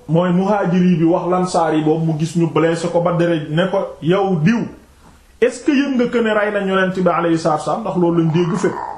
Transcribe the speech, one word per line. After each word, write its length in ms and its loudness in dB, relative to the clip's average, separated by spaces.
mooy 240 2
muhaajiri 680 2
bi 80 0
wax 240 2
lamsaar 460 0
yi 80 0
boobu 220 0
mu 140 -2
gis 160 -4
ñu 120 2
blessé 440 0
ko 100 0
ba 120 0
deret, 360 0
ne 220 0
ko, 300 -4
"Yow 400 0
diw, 240 2
est-ce 220 0
que 80 0
yëg 240 0
nga 120 2
que 100 -4
ne 160 0
rey 180 0
nañ 160 -2
Yonent 280 0
bi 140 0
alayhi 280 2
salaatu 220 0
wa 60 -10
salaam?" 160 -2
Ndax 160 -6
loolu 260 2
lañ 80 0
dégg 260 0
fépp. 160 -2